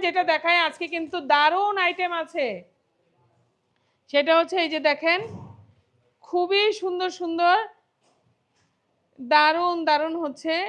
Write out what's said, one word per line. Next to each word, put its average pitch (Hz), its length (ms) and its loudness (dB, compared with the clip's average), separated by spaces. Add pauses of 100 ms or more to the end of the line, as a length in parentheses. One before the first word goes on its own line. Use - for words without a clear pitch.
যেটা 349 180 0 (100)
দেখায়, 330 340 2
আজকে 320 180 -8 (100)
কিন্তু 330 220 -6 (160)
দারুণ 349 420 2 (100)
আইটেম 359 260 -2 (100)
আছে, 320 240 -6 (1700)
সেটা 285 280 4
হচ্ছে 339 240 0
এই 320 100 -2
যে 311 60 -2 (100)
দেখেন, 320 300 0 (1080)
খুবই 359 360 0 (180)
সুন্দর 359 280 -4 (120)
সুন্দর 349 340 0 (1600)
দারুণ 311 560 4 (140)
দারুণ 302 240 2 (100)
হচ্ছে 302 300 -4 (160)